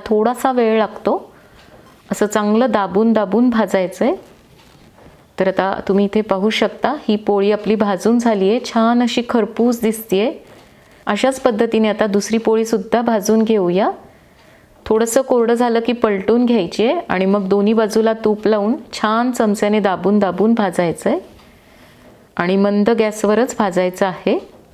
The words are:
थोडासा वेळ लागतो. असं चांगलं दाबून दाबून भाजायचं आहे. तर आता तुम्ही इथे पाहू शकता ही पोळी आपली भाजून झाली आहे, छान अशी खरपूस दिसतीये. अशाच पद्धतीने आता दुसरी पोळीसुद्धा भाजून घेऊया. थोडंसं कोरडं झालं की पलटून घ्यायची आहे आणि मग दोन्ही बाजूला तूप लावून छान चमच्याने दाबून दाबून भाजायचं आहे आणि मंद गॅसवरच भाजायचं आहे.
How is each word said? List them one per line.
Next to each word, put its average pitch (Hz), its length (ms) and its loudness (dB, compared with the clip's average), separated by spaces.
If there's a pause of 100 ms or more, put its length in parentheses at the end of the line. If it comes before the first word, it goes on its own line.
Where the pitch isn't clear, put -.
थोडासा 240 460 0
वेळ 226 260 2
लागतो. 220 380 -2 (960)
असं 208 140 -2
चांगलं 214 440 0
दाबून 208 420 0
दाबून 220 380 2
भाजायचं 190 540 0
आहे. 311 100 0 (1200)
तर 190 100 0
आता 190 240 -2 (160)
तुम्ही 202 160 2
इथे 202 180 -2
पाहू 208 280 -2
शकता - 500 -2
ही 214 160 -2
पोळी 202 360 0
आपली 208 240 -2
भाजून 208 420 0
झाली 208 320 2
आहे, 247 140 0
छान 233 380 0
अशी 240 260 -2
खरपूस 233 520 0
दिसतीये. 220 520 -2 (760)
अशाच 254 340 0
पद्धतीने 226 480 2
आता 214 200 0
दुसरी 202 300 0
पोळीसुद्धा 220 640 0
भाजून 220 400 2
घेऊया. 208 480 2 (960)
थोडंसं 233 360 2
कोरडं 240 320 2
झालं 233 260 0
की 240 120 0
पलटून 220 520 0
घ्यायची 214 420 0
आहे 330 220 0
आणि 190 180 0
मग 196 220 0
दोन्ही 202 240 2
बाजूला 220 400 2 (120)
तूप 208 220 0
लावून 214 280 0 (180)
छान 226 400 -2
चमच्याने 208 480 0
दाबून 190 380 0
दाबून 196 360 2
भाजायचं 180 560 0
आहे 330 80 0 (1160)
आणि 180 200 0
मंद 202 340 2
गॅसवरच 214 680 0
भाजायचं 185 480 0
आहे. 196 320 -2 (360)